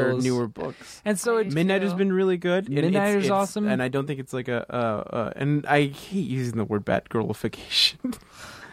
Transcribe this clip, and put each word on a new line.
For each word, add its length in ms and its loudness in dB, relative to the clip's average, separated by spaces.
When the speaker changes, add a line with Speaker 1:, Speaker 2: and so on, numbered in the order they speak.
Speaker 1:
of 60 0
their 100 2
newer 160 2
books. 560 -10
Speaker 2:
And 140 0
so 180 0
Speaker 3:
I 60 4
Speaker 2:
it 80 0
Speaker 3:
do 40 -2
Speaker 1:
Midnight 280 2
has 100 0
Speaker 3:
too. 60 -2
Speaker 1:
been 160 2
really 240 4
good. 280 0
And 100 -4
Speaker 2:
Midnight 320 4
Speaker 1:
it's, 80 4
Speaker 2:
is 80 2
Speaker 1:
it's, 60 2
Speaker 2:
awesome. 380 0
Speaker 1:
and 140 2
I 60 0
don't 180 -2
think 140 -6
it's 120 -10
like 160 -4
a, 160 -2
uh, 20 -2
uh, 200 -2
and 300 0
I 220 4
hate 400 -6
using 280 -2
the 80 0
word 220 -2
Batgirlification. 1160 -2
<laughs> 20 -14
Speaker 2:
Well, 140 -4